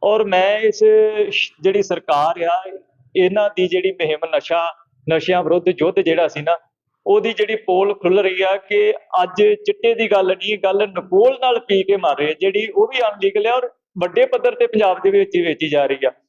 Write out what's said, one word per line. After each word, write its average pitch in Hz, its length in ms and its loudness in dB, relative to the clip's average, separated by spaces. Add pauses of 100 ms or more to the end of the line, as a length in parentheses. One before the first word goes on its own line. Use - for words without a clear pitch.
ਔਰ 214 220 2
ਮੈਂ 196 340 0
ਇਸ 214 240 0 (480)
ਸ਼-, - 220 -4 (100)
ਜਿਹੜੀ 196 200 2
ਸਰਕਾਰ 165 600 -2
ਆ, 175 200 -2 (540)
ਇਹਨਾਂ 196 400 2
ਦੀ 185 120 0
ਜਿਹੜੀ 185 240 0
ਮੁਹਿੰਮ 160 440 -4
ਨਸ਼ਾ, 170 240 -2 (460)
ਨਸ਼ਿਆਂ 165 360 0
ਵਿਰੁੱਧ 175 260 0
ਯੁੱਧ 180 320 0
ਜਿਹੜਾ 165 280 0
ਸੀ 147 140 -10
ਨਾ, 165 140 -2 (500)
ਉਹਦੀ 208 260 2
ਜਿਹੜੀ 214 240 -2
ਪੋਲ 196 380 0
ਖੁੱਲ 185 240 0
ਰਹੀ 190 240 0
ਆ 190 140 0
ਕਿ 208 360 0 (300)
ਅੱਜ 180 200 -2 (240)
ਚਿੱਟੇ - 280 0
ਦੀ 226 180 -2
ਗੱਲ 190 140 2
ਨਹੀਂ, 190 320 -4
ਗੱਲ 196 300 0
ਨਕੋਲ 202 520 0
ਨਾਲ 247 200 0
ਪੀ 196 220 0
ਕੇ 196 140 0
ਮਰ 165 220 0
ਰਹੇ, 151 160 -2
ਜਿਹੜੀ 196 320 -2
ਉਹ 202 200 2
ਵੀ 254 160 -4
ਅਨਲੀਗਲ 208 440 -2
ਆ। 233 80 2
ਔਰ 247 160 -4 (280)
ਵੱਡੇ 175 280 2
ਪੱਧਰ 247 280 0
ਤੇ 240 120 0
ਪੰਜਾਬ 202 360 0
ਦੇ 190 80 2
ਵਿੱਚ 196 260 0
ਹੀ 175 60 2
ਵੇਚੀ 160 260 -4
ਜਾ 143 180 2
ਰਹੀ 135 200 -2
ਆ। 127 40 0 (180)